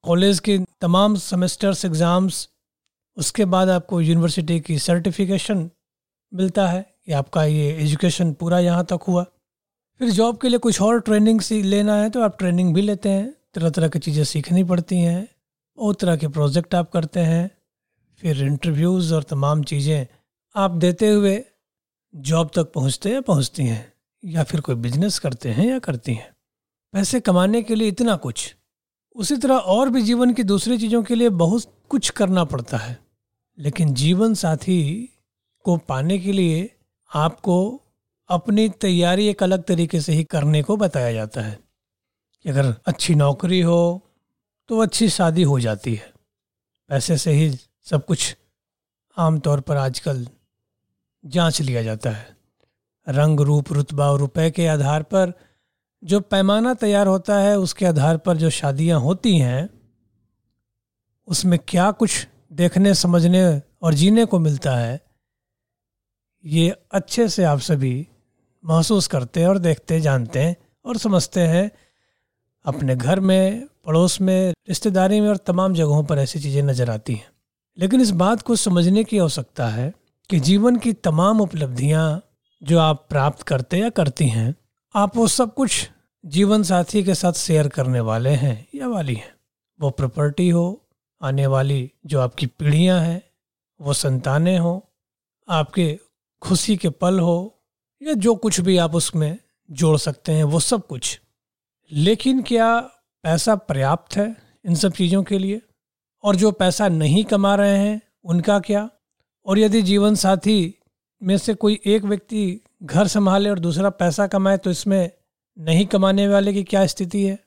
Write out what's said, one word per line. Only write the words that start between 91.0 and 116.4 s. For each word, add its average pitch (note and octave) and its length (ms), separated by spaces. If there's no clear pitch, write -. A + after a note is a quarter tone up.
आने C3+ 260
वाली C3+ 440
जो C#3 140
आपकी B2 260
पीढ़ियां E3 540
हैं, E3+ 220
वो C#3+ 120
संतानें C#3+ 640
हो, E3+ 240
आपके D#3+ 500
खुशी F#3+ 340
के F3+ 120
पल F#3 320
हो, F3 440
या D4+ 120
जो A3 200
कुछ - 260
भी F#3 160
आप E3 180
उसमें D#3+ 440
जोड़ D3+ 280
सकते D#3 340
हैं, D#3 120
वो D3+ 160
सब - 260
कुछ। - 340
लेकिन A3 520
क्या A#3 360
पैसा E3+ 320
पर्याप्त C#3+ 600
है A3 200
इन E3+ 100
सब F3+ 180
चीज़ों F#3+ 300
के G3 160
लिए? G3 220
और G3+ 120
जो G#3 160
पैसा F#3 360
नहीं D#3+ 360
कमा G3+ 300
रहे G3+ 240
हैं, G#3 220
उनका F3 360
क्या? G#3 280
और G3 120
यदि G#3+ 240
जीवन G3+ 320
साथी G3 600
में G3 160
से A3 160
कोई G#3 320
एक G#3 180
व्यक्ति G3+ 560
घर F3+ 240
संभाले G3+ 440
और G3 80
दूसरा E3+ 320
पैसा F3+ 360
कमाए, G3 320
तो F#3+ 120
इसमें F3+ 400
नहीं E3 300
कमाने G3 420
वाले G3+ 240